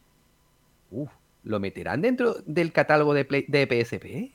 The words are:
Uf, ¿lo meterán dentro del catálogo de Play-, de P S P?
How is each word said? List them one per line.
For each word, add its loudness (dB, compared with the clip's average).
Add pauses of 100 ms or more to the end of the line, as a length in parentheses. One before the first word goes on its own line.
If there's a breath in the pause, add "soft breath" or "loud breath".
(880)
Uf, -10 (320)
¿lo -4
meterán -4
dentro 0 (100)
del -2
catálogo 4
de 2
Play-, 0
de 2
P 2
S -4
P? -10